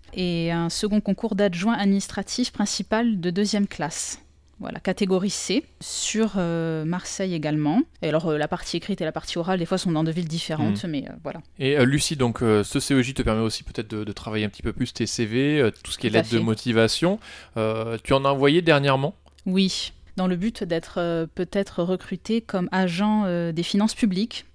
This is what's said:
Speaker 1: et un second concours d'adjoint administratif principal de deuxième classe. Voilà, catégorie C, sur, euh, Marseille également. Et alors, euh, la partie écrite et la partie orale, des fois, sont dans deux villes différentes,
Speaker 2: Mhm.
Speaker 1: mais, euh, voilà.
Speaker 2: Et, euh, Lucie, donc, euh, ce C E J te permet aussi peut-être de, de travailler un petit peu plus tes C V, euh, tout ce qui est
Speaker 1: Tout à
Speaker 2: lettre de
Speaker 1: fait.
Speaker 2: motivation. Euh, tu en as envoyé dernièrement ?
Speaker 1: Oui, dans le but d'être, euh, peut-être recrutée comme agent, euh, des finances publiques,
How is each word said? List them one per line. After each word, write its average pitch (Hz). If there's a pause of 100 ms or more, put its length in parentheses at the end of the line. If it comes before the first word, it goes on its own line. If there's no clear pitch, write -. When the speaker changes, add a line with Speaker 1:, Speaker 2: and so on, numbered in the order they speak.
(140)
Speaker 1:
et 170
un 170
second 208
concours 202
d'adjoint 196
administratif 196
principal 220
de 175
deuxième 202
classe. - (400)
Voilà, -
catégorie 190
C, - (160)
sur, -
euh, 165
Marseille 180
également. 151 (200)
Et 165
alors, 156
euh, 151
la 151
partie -
écrite 185
et -
la 156
partie -
orale, 180
des 165
fois, 190
sont 180
dans 156
deux 160
villes 170
différentes, 165
Speaker 2:
Mhm. 165
Speaker 1:
mais, 143
euh, - (100)
voilà. 147 (180)
Speaker 2:
Et, 139
euh, 131
Lucie, 143
donc, 123
euh, 107
ce 139
C 143
E 135
J 131
te 131
permet 110
aussi 110
peut-être -
de, 107
de 101
travailler 107
un 101
petit -
peu 113
plus -
tes 117
C -
V, 139
euh, 110 (120)
tout -
ce -
qui 120
est 107
Speaker 1:
Tout 110
à 113
Speaker 2:
lettre 113
de 117
Speaker 1:
fait. 110
Speaker 2:
motivation. 113 (380)
Euh, 110
tu -
en 135
as 139
envoyé 143
dernièrement ? 143 (300)
Speaker 1:
Oui, 190 (240)
dans 185
le 180
but 214
d'être, 165
euh, 170
peut-être 185
recrutée 185
comme 180
agent, 190
euh, 175
des 165
finances 202
publiques, 202